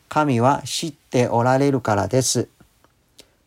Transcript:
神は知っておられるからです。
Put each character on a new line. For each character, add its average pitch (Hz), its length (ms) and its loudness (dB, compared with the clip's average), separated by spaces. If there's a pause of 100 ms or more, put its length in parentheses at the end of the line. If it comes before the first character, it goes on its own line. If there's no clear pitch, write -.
神 147 300 0
は 135 260 2
知 - 220 -6
っ 151 60 -10
て - 340 -2
お 117 160 0
ら 127 140 2
れ 143 140 2
る 131 100 -2
か 107 140 0
ら 98 120 0
で 127 140 0
す。 - 280 -2 (960)